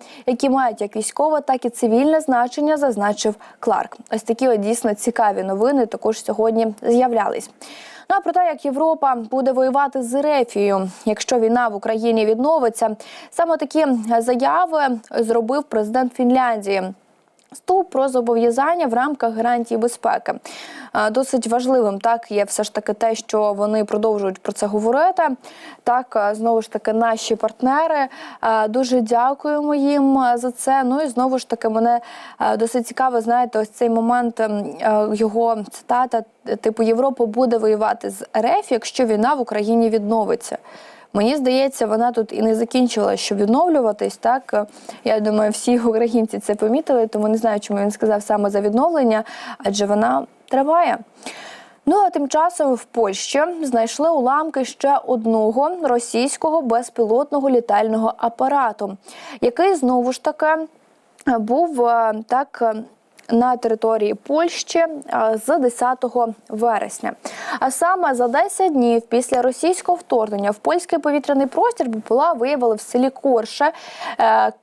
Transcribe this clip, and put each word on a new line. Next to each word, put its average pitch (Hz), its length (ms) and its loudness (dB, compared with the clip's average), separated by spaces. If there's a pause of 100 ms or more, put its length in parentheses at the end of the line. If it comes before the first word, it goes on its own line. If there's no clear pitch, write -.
(260)
які 254 240 0
мають 247 300 0
як 208 160 -8
військове, 294 440 -2
так 262 240 -2
і 240 60 -2
цивільне 262 500 2
значення, 285 560 0
зазначив 208 580 0 (260)
Кларк. - 360 -2 (160)
Ось 220 100 -4
такі 247 260 0
от 220 120 4
дійсно 214 340 -2
цікаві 208 480 0
новини 220 440 0
також 220 380 -4
сьогодні 220 580 0
з'являлись. 233 680 0 (600)
Ну, 392 60 2
а 392 40 0
про 339 120 -2
те, 359 140 2
як 302 180 -4
Європа 294 500 0
буде 247 380 -2
воювати 262 500 0
з 233 120 -4
Ерефією, 208 760 0 (140)
якщо 220 340 0
війна 233 300 2
в 208 60 -6
Україні 220 520 0
відновиться, 233 680 0 (340)
саме 330 260 0
такі 302 300 0 (320)
заяви 269 800 0 (120)
зробив 233 520 0
президент 233 520 -2
Фінляндії. 226 680 0 (680)
Вступ 359 380 0
про 269 180 0
зобов'язання 247 800 0
в 226 80 -2
рамках 247 400 -2
гарантії 233 440 -2
безпеки. - 560 -2 (600)
Е, 214 160 0
досить 254 360 -2
важливим, 233 540 0
так, 233 300 -2
є 208 140 0
все 208 200 -4
ж 208 100 -10
таки - 180 -4
те, 226 220 -2
що 214 380 0
вони 208 320 0
продовжують 208 540 -2
про - 140 -6
це 208 140 -4
говорити. 262 560 2 (640)
Так, 247 320 0
е, 208 180 0
знову 226 280 0
ж - 80 -18
таки, 214 220 -4
наші 226 440 0
партнери. 269 720 0 (340)
Е, 220 260 2
дуже 247 320 0
дякуємо 277 720 0
їм, 277 440 2
е, 240 180 2
за 247 140 -4
це. 269 340 0
Ну 254 160 0
і 311 80 -2
знову 254 300 0
ж - 100 -10
таки, 233 200 -4
мене, 233 320 2 (400)
е, 220 160 0
досить 226 300 -2
цікаво, 254 340 0
знаєте, 240 380 0
ось 214 120 -2
цей 233 200 0
момент, 233 500 0
ем, 208 400 -4
е, 214 320 2
його 226 440 0 (140)
цитата: 247 520 -2 (380)
типу, 220 220 -2
«Європа 233 440 2
буде 233 320 2
воювати 214 520 0
з 190 120 -12 (140)
Р 220 100 2
Ф, 392 260 0
якщо 247 320 -2
війна 220 300 2
в 269 60 -2
Україні 226 500 0
відновиться». 214 680 -2 (540)
Мені 220 240 2
здається, 262 500 0
вона 226 260 0
тут 226 200 -2
і 214 100 -4
не 220 120 4
закінчила, 226 600 0
щоб 196 220 -4
відновлюватись, 220 800 2
так? 226 500 0 (380)
Я 214 160 2
думаю, 214 300 2
всі 240 280 0
українці 226 600 0
це 208 160 -2
помітили, 233 520 2
тому 214 220 -2
не 220 80 2
знаю, 220 240 0
чому 202 200 -4
він 208 100 0
сказав 208 320 0
саме 208 280 0
за 202 100 0
відновлення, 226 640 2 (340)
адже 202 280 -2
вона 226 400 0 (220)
триває. 277 500 2 (880)
Ну, 330 100 4
а 392 140 4
тим 285 180 -2
часом 311 460 2
в 220 100 -4
Польщі 226 580 0 (200)
знайшли 247 480 0
уламки 285 540 0
ще 277 420 0
одного 226 640 2 (120)
російського 262 800 0
безпілотного 247 880 0
літального 220 680 2
апарату, 233 800 -2 (440)
який, 330 340 2
знову 254 380 2
ж - 100 -12
таки, 311 440 0 (600)
був, 247 600 2
е, 226 280 2 (120)
так, 269 360 -2
е, 226 120 2 (560)
на 240 260 2
території 220 580 0
Польщі, 330 640 -2
е, 330 120 2 (560)
з 320 120 2
десятого 247 680 0 (200)
вересня. 214 640 -2 (480)
А 262 100 0
саме 339 440 0
за 240 140 2
десять 349 440 0
днів 233 300 2
після 247 400 0
російського 349 560 0
вторгнення 208 520 -2
в 208 60 -4
польський 330 420 -2
повітряний 285 480 0
простір 339 420 0
Б 214 120 -6
П - 140 -4
Л 262 60 4
А 330 120 2
виявили 247 420 0
в 208 60 -6
селі 247 300 0
Корше, 269 640 0 (480)
е, 220 320 2 (100)